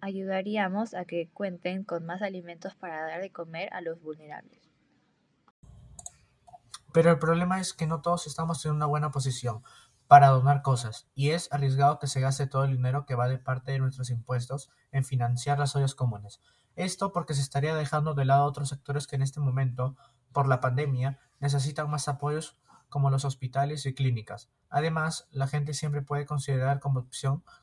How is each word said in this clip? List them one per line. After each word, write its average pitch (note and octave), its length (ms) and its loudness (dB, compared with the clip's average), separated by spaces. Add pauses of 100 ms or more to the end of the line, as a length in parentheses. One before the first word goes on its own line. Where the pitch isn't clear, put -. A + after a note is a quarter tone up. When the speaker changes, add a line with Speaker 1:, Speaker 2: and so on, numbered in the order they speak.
Speaker 1:
ayudaríamos G3 960 -2
a F#3 100 -6
que E3+ 280 -4
cuenten F#3+ 520 -6
con E3+ 200 -6
más F3 160 -8
alimentos F#3 540 -10
para D#3+ 320 -10
dar D#3+ 140 -8
de F#3+ 100 -8
comer E3 420 -10
a F#3 80 -10
los E3 220 -8
vulnerables. D#3 560 -14 (2250)
Speaker 2:
Pero E3 200 8
el E3 80 2
problema F3 400 2
es F3+ 120 -4
que D#3+ 140 -4
no D#3+ 140 -2
todos E3+ 260 -2
estamos E3 400 -4
en D3+ 60 0
una D3+ 140 0
buena D3 260 -2
posición B2 500 -4 (460)
para C#3+ 220 12
donar C#3 320 4
cosas, A#2+ 520 -2
y C#3+ 160 0
es E3+ 220 -2
arriesgado C#3 480 2
que C#3 80 -6
se - 100 -4
gaste C3+ 300 0
todo C3+ 160 0
el C3+ 80 0
dinero B2+ 340 0
que C3 80 -4
va A#2+ 140 2
de C3 100 -2
parte B2+ 320 -6
de C3+ 80 -2
nuestros C3 320 -2
impuestos B2 580 -4 (220)
en C3+ 140 0
financiar B2 560 0
las C#3 160 -2
ollas C3+ 180 0
comunes. G#2 460 -4 (340)
Esto F#3+ 380 -2
porque D#3+ 220 -2
se C#3 80 2
estaría D3+ 340 -2
dejando D3+ 380 -2
de C#3 100 0
lado C#3 220 6
otros C#3+ 240 -4
sectores C#3 360 -6
que - 80 -8
en C3+ 80 0
este C3+ 160 -4
momento C3 580 0 (360)
por C3+ 160 2
la B2+ 120 2
pandemia C3+ 580 0 (220)
necesitan C#3+ 500 0
más D3+ 180 -2
apoyos D3+ 500 -4 (300)
como C#3 220 2
los C3+ 140 2
hospitales C#3 640 -2
y C3 80 -4
clínicas. A#2 560 -2 (180)
Además, D#3+ 600 -2
la C3+ 160 -2
gente D3 280 -2
siempre D3 280 -2
puede D3 240 -4
considerar C3+ 540 0
como C3 200 0
opción C3+ 420 -4 (200)